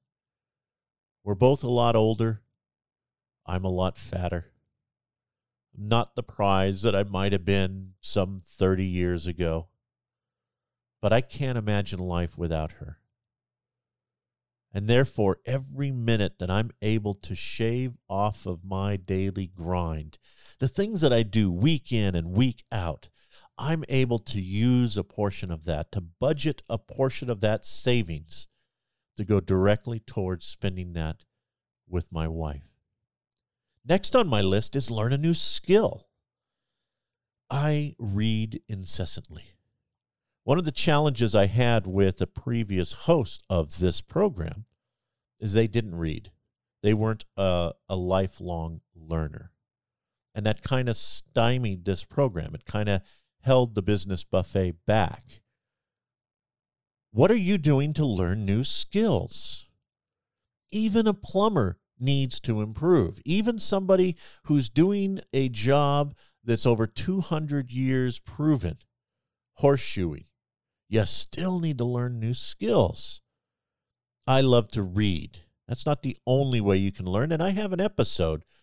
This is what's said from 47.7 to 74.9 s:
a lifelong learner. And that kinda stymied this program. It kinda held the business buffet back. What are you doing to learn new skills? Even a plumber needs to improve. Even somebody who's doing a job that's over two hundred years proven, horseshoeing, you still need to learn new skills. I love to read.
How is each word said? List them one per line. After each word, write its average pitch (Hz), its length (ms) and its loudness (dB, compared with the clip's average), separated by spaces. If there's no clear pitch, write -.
a 95 60 -4
lifelong 90 840 -2
learner. 80 560 -8
And 104 120 -6
that 107 180 0
kinda 127 300 0
stymied 117 920 -2
this 95 220 -2
program. 90 500 -2
It - 100 -16
kinda 104 380 0
held 123 340 4
the 98 80 0
business 98 400 -2
buffet 92 480 -2
back. - 540 -2
What 135 160 6
are 226 60 4
you 196 220 2
doing 147 360 2
to 151 120 0
learn 98 400 0
new 104 180 0
skills? - 1040 -2
Even 220 340 2
a 208 80 4
plumber 190 640 0
needs 135 400 0
to 107 220 -2
improve. 113 640 2
Even 214 340 0
somebody 185 560 2
who's 143 240 2
doing 196 500 2
a 131 160 0
job 143 680 2
that's 117 240 0
over 113 220 4
two 185 320 -4
hundred 147 500 -4
years 127 500 0
proven, 131 580 0
horseshoeing, 98 680 0
you 107 180 2
still - 540 -2
need 160 200 -2
to 120 60 -2
learn 123 340 -2
new 117 140 -2
skills. - 880 0
I 135 140 4
love 123 300 6
to 110 120 -4
read. 95 580 -2